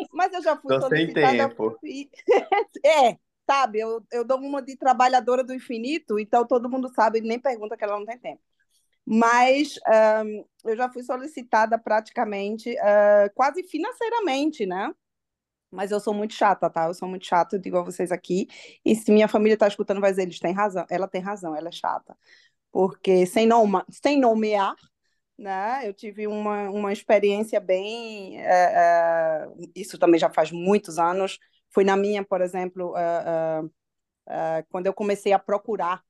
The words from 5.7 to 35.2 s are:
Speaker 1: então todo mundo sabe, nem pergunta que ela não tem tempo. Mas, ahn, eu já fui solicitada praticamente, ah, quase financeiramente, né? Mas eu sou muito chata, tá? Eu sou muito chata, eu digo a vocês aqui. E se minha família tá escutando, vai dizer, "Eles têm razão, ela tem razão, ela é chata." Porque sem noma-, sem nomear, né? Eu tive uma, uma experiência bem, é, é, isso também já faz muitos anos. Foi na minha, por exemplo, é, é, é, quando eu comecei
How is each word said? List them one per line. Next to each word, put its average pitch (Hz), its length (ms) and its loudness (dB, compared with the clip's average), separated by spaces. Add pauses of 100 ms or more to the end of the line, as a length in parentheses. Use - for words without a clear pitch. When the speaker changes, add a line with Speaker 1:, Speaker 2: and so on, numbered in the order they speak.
Speaker 1:
então 233 260 0
todo 247 240 0
mundo 254 240 -4
sabe, 226 280 2
nem 226 180 -4
pergunta 226 380 -6
que 208 60 -6
ela 208 160 -4
não 208 60 -10
tem 240 140 -14
tempo. 156 220 -16 (640)
Mas, 247 800 2
ahn, 220 560 4 (220)
eu 220 120 -2
já 247 140 -2
fui 247 120 -12
solicitada 247 760 -2
praticamente, 220 1000 -4
ah, 208 560 6
quase 285 280 0
financeiramente, 330 1000 -4
né? 190 280 -6 (760)
Mas 196 220 -6
eu 208 80 -2
sou 208 140 -4
muito 208 200 -6
chata, 185 360 2
tá? 165 180 -2
Eu 175 60 -4
sou 180 140 -10
muito 185 180 -10
chata, 175 300 0
eu 196 60 -2
digo 185 160 -4
a 180 60 2
vocês 180 280 -6
aqui. 180 360 -4 (360)
E 220 120 4
se 220 160 0
minha 214 160 6
família 214 300 4
tá 214 100 4
escutando, 196 340 -2
vai 196 100 4
dizer, 190 120 -2
"Eles 175 160 -8
têm 175 140 -2
razão, 190 360 -2
ela 180 180 -4
tem 185 140 -6
razão, 180 340 -8
ela 165 140 -10
é - 20 -14
chata." - 460 -8 (540)
Porque 185 560 2
sem 220 200 2
noma-, 214 440 4
sem 285 280 0
nomear, 220 560 2 (640)
né? 214 500 -6
Eu 202 60 -10
tive 208 340 -12
uma, 208 420 -6
uma 202 240 -4
experiência 208 640 0
bem, 202 800 -6
é, 170 1040 2
é, - 20 -16 (280)
isso 180 240 -12
também 170 200 6
já 165 100 2
faz 156 220 0
muitos 175 480 -2
anos. 185 400 -2 (320)
Foi 202 120 2
na 196 140 4
minha, 202 280 -2
por 185 160 -2
exemplo, 180 560 -6
é, 165 640 -2 (640)
é, 160 320 -4
é, 156 100 -10
quando 185 180 -4
eu 190 60 -2
comecei 202 400 -2